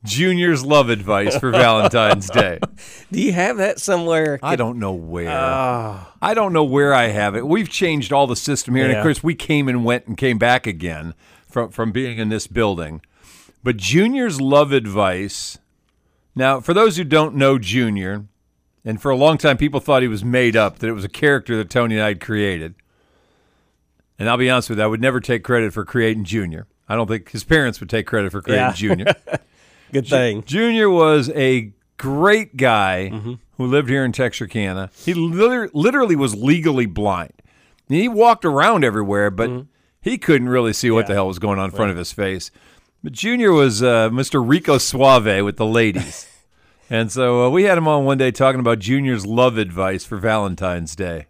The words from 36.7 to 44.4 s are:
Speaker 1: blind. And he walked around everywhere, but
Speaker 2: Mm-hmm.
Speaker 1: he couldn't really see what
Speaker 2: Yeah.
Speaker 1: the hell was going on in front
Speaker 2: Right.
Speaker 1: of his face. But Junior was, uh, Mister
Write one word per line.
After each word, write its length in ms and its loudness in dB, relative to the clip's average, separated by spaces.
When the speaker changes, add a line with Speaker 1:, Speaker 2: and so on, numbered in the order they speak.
Speaker 1:
blind. 460 -4
And 100 0
he 100 2
walked 360 4
around 400 4
everywhere, 460 0
but 200 -4
Speaker 2:
Mm-hmm. 180 -12
Speaker 1:
he 180 -4
couldn't 300 2
really 240 2
see 180 0
what 140 4
Speaker 2:
Yeah. 40 -10
Speaker 1:
the 60 -2
hell 140 0
was 100 -6
going 200 -2
on 80 -2
in 40 -6
front 180 -4
Speaker 2:
Right. 40 -2
Speaker 1:
of 40 -4
his 160 -10
face. 380 -4
But 100 -12
Junior 400 2
was, 300 4
uh, 280 4
Mister 320 -2